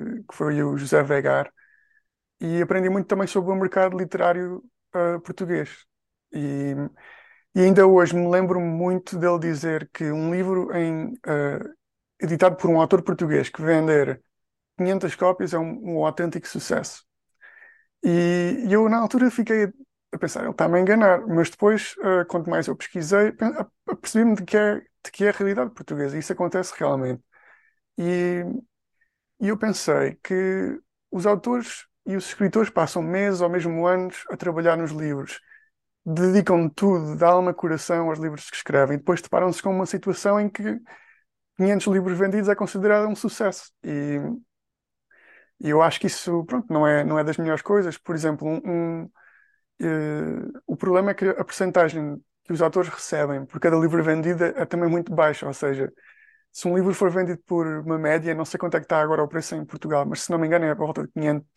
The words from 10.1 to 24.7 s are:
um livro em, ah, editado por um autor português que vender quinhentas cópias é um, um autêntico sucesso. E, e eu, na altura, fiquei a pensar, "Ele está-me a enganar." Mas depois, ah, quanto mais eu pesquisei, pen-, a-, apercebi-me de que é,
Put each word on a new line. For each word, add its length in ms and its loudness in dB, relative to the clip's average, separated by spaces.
um 220 -2
livro 420 -2
em, 380 -4
ah, 340 -2
editado 380 2
por 120 0
um 120 6
autor 200 4
português 480 0
que 120 -14
vender 600 2
quinhentas 380 -2
cópias 380 0
é 60 0
um, 400 -6
um 60 0
autêntico 420 -4
sucesso. 600 -6
E, 600 2
e 80 2
eu, 160 6
na 100 2
altura, 320 2
fiquei 340 0
a 60 -10
pensar, 240 -6
"Ele 100 -4
está-me 260 2
a 40 6
enganar." 460 6
Mas 220 2
depois, 520 2
ah, 240 2
quanto 240 -4
mais 180 -2
eu 80 -4
pesquisei, 560 0
pen-, 260 -2
a-, 100 -6
apercebi-me 480 2
de 100 -6
que 120 0
é, 220 2